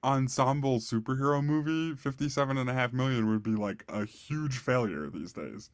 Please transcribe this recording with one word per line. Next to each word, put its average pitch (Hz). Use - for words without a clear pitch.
ensemble 135
superhero 131
movie, 156
fifty-seven 139
and 127
a -
half 127
million 127
would 110
be, 110
like, 101
a 104
huge 147
failure 98
these 82
days. -